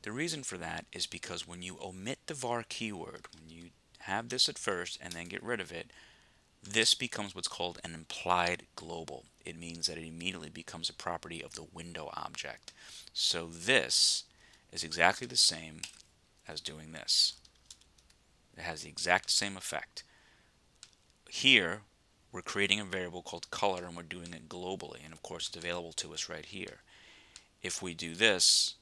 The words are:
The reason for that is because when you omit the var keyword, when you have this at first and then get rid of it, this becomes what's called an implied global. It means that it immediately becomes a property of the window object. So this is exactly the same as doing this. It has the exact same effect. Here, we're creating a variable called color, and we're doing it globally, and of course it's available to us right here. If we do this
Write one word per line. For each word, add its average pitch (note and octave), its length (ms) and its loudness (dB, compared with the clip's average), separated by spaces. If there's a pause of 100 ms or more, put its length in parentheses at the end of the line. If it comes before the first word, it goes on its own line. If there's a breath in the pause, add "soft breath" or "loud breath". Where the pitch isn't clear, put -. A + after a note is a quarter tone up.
The G#2+ 100 -8
reason D3+ 320 -4
for F#2+ 140 -6
that E2+ 340 -6
is F#2 160 -4
because - 400 -8
when F2 160 -10
you F#2 200 -10
omit F#2+ 440 -8
the D#3+ 80 -6
var A#2+ 320 -2
keyword, G2 680 -8
when D#2+ 160 -20
you E2+ 200 -16 (300)
have A2+ 300 -2
this B2+ 180 4
at - 120 -4
first F#2 420 -4
and E2+ 120 -10
then E2+ 120 -8
get - 160 -8
rid A2+ 180 -4
of E2 120 -8
it, E2 200 -10 (720 loud breath)
this A2 320 6
becomes G#2 400 -2
what's F#2 140 -4
called F2 360 -2
an E2 120 -8
implied F2 680 2 (120)
global. D#2+ 480 -8 (200)
It E2 140 -10
means E2+ 300 -4
that D#2+ 100 -2
it D#2+ 100 -8
immediately E2 420 -4
becomes E2 400 -8
a - 40 -8
property E2 480 -6
of - 140 -12
the - 180 -10
window E2 400 -8
object. - 580 -8 (420 loud breath)
So E2+ 340 2
this E2+ 800 6 (460 soft breath)
is - 120 -4
exactly E2+ 420 4
the B2 120 0
same D#2+ 440 4 (680)
as D#2 140 -8
doing D#2 300 -10
this. - 420 4 (1200)
It F2+ 60 -12
has E2 220 -4
the D#2 60 -10
exact F2 420 4
same G2 260 2
effect. - 460 -8 (1200 soft breath)
Here, G#2+ 540 8 (500)
we're F2+ 120 -8
creating G2+ 360 2
a G#2 60 -4
variable F2+ 380 -4
called - 260 -10
color, F#2 360 0
and F2 120 -10
we're F2 60 -10
doing F2 300 -10
it D#2 160 -14
globally, F2+ 540 -8
and D#2+ 100 -16
of D#2+ 100 -20
course F2 240 -6
it's - 100 -8
available F2 360 -4
to D#2 200 -6
us - 160 -6
right D#2+ 160 -8
here. - 360 -10 (840 loud breath)
If - 180 -4
we F2+ 140 -4
do E2 180 -6
this F#2+ 680 6